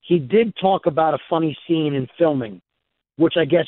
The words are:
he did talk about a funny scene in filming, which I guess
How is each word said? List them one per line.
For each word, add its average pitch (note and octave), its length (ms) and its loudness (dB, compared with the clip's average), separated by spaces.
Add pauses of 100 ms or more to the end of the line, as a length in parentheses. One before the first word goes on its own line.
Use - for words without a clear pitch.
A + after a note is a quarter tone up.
he F3 180 2
did G3 400 0
talk F#3+ 280 0
about D#3 260 0
a C#3 60 -2 (100)
funny D#3+ 260 -2 (120)
scene D#3 260 0
in C3 140 -4 (100)
filming, B2+ 440 -2 (560)
which D#3+ 200 2
I D#3+ 80 2
guess E3 220 0